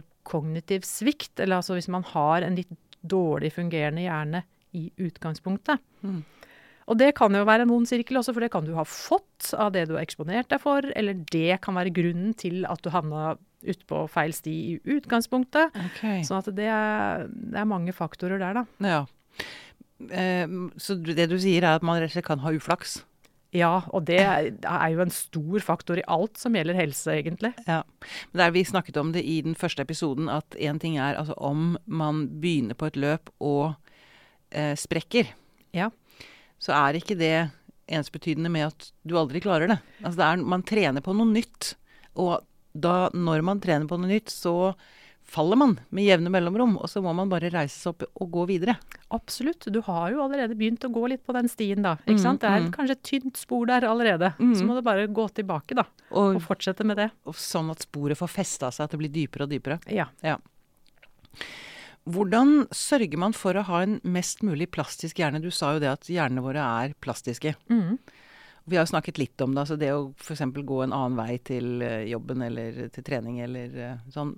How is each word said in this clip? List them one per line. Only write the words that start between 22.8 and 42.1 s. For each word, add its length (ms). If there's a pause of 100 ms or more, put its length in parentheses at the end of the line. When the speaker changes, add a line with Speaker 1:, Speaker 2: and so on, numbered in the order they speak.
Speaker 1:
Ja, 280 (100)
og 140
det 160
er, 300 (120)
er 300
jo 80
en 80
stor 500
faktor 400
i 80
alt 300
som 160
gjelder 200
helse, 380
egentlig. 400 (160)
Speaker 2:
Ja. 140 (500)
Men 80
der 120
vi 120
snakket 340
om 140
det 140
i 160
den 140
første 280
episoden, 480
at 260
en 220
ting 180
er, 220
altså, 180
om 480
man 420 (120)
begynner 360
på 120
et 80
løp 320 (140)
og, 340 (760)
eh, 240
sprekker, 520 (460)
Speaker 1:
Ja. 160 (720)
Speaker 2:
så 140
er 280
ikke 160
det 340 (380)
ensbetydende 600
med 180
at 240 (140)
du 120
aldri 240
klarer 260
det. 120 (220)
Altså, 140
det 160
er, 60
man 260
trener 380
på 120
noe 140
nytt, 480 (400)